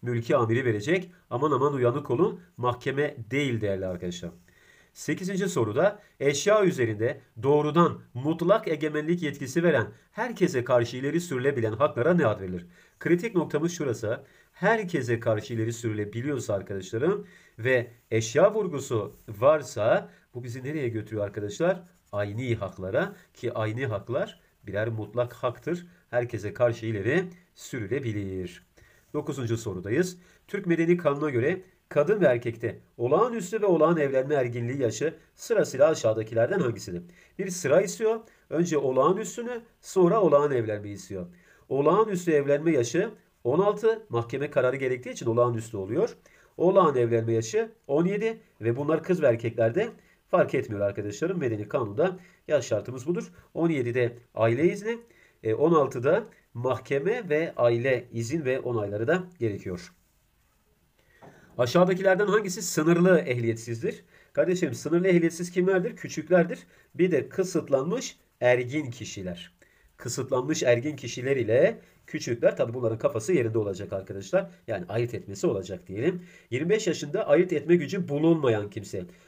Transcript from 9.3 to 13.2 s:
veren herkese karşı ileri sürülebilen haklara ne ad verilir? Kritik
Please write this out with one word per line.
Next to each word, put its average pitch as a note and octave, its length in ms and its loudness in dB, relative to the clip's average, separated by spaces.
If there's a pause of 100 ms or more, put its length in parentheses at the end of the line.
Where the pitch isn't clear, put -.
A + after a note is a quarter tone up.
veren C#3+ 240 4 (260)
herkese F#3 520 -2
karşı B2 320 2
ileri C#3+ 240 -2
sürülebilen B2+ 520 0
haklara C#3+ 420 2
ne D#3+ 120 4
ad G2+ 140 0
verilir? F2+ 260 -8 (340)
Kritik F3 340 0